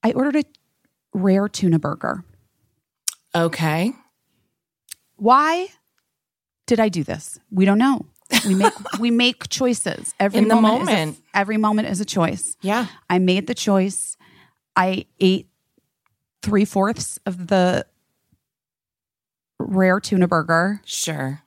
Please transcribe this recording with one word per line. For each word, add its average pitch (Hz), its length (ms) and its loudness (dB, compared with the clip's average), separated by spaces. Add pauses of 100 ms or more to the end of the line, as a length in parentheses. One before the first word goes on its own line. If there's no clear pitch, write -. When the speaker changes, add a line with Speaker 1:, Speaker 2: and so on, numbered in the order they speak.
Speaker 1:
I 226 80 0
ordered 262 240 -2
a 302 80 0 (680)
rare 196 380 2
tuna 170 300 0
burger. 151 440 -6 (1120)
Speaker 2:
Okay. 165 580 -2 (1200)
Speaker 1:
Why 302 520 2 (960)
did 226 140 2
I 220 100 4
do 170 140 -4
this? - 360 -10 (100)
We 190 160 4
don't 196 120 4
know. 254 280 2 (400)
We 196 100 2
make, 202 180 2 (120)
Speaker 2:
<laughs> - 140 -8
Speaker 1:
we 233 120 0
make 240 360 0
choices. - 720 -4
Every 196 200 2
Speaker 2:
In 214 80 4
the 220 80 4
Speaker 1:
moment 220 280 4
is 285 60 -2
a - 20 2
Speaker 2:
moment. 160 260 -2
Speaker 1:
f-, - 60 -20 (100)
every 202 240 0
moment 214 300 0
is 190 140 -4
a 208 40 -4
choice. - 560 -4
Speaker 2:
Yeah. 208 260 -2 (220)
Speaker 1:
I 180 100 2
made 185 280 0
the 247 60 -4
choice. 196 640 -2 (580)
I 185 300 0 (140)
ate 190 280 2 (960)
three-fourths 202 840 -2
of 180 220 -8
the 185 380 2 (1700)
rare 190 400 2
tuna 185 280 0
burger. 170 560 0
Speaker 2:
Sure. 143 640 -8